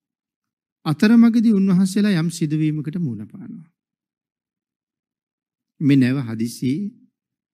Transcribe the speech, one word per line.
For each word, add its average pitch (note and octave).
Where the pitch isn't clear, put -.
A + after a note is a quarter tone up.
අතරමඟදී A3+
උන්වහන්සේලා G3
යම් E3
සිදුවීමකට D#3
මුහුණ A#2
පානවා. -
මේ C#3+
නැව C3
හදිසියේ A#2+